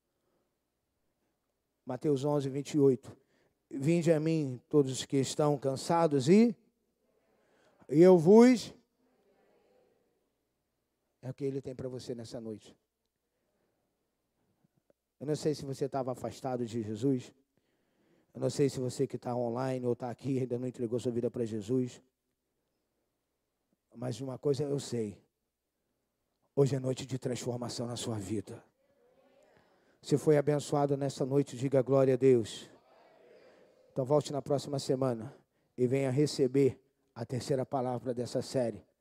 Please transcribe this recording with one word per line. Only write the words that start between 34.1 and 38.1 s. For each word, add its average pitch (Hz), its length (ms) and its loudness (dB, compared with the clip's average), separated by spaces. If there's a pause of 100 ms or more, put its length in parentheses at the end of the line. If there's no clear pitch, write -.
na 139 80 -6
próxima 139 380 -4
semana 131 560 -2 (420)
e 123 120 2
venha 135 220 0
receber 135 720 2 (320)
a 117 140 -10
terceira 127 400 -4
palavra 123 480 -4